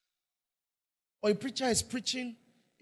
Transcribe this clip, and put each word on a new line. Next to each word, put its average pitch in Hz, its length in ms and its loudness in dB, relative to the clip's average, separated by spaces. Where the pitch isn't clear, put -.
or 214 80 6
a 208 40 4
preacher 240 300 -4
is 233 180 4
preaching, 247 540 -4